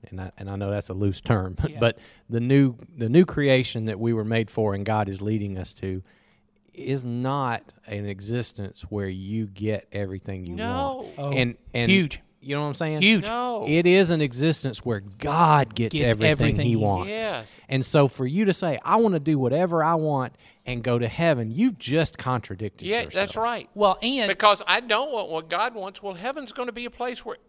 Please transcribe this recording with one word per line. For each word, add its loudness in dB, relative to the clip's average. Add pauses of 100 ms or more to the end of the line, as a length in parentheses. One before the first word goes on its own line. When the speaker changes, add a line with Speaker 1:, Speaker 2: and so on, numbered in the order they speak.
Speaker 1:
and -12
I, -10
and -12
I -8
know -4
that's -4
a -8
loose 0
term, 0
<laughs> 0
Speaker 2:
Yeah. -8
Speaker 1:
but 2 (300)
the -2
new, 4 (200)
the -2
new 8
creation 2
that -4
we 0
were 0
made 0
for 0
and -4
God 0
is -8
leading -2
us -10
to -6 (680)
is -6
not -4 (240)
an -8
existence -8
where -6
you -6
get -6
everything -8
you -8
Speaker 3:
No. -6
Speaker 1:
want. -16
Speaker 2:
Oh, -4
Speaker 1:
And, 0 (180)
and 0
Speaker 2:
huge. 2 (200)
Speaker 1:
you -6
know -4
what -4
I'm -6
saying? -2
Speaker 2:
Huge. 4
Speaker 3:
No. -4
Speaker 1:
It 4
is 6
an 2
existence -2
where -2
God 2
gets 0
Speaker 2:
Gets 4
Speaker 1:
everything 4
Speaker 2:
everything 2
Speaker 1:
he 4
Speaker 2:
he 4
Speaker 1:
wants. 2
Speaker 3:
Yes. -6
Speaker 1:
And 0
so 6
for -4
you 0
to 2
say, -2
"I 4
wanna 4
do 2
whatever 2
I 2
want -2 (280)
and -6
go 2
to 0
heaven," 0
you've 0
just 0
contradicted -6
Speaker 3:
Yeah, -2
Speaker 1:
yourself. -10
Speaker 3:
that's -2
right. -4
Speaker 2:
Well, 4
and 0
Speaker 3:
Because 4
I 2
don't 0
want -4
what -6
God -2
wants. -12
Well, -8
heaven's -8
gonna -8
be -10
a -10
place -8
where -12 (120)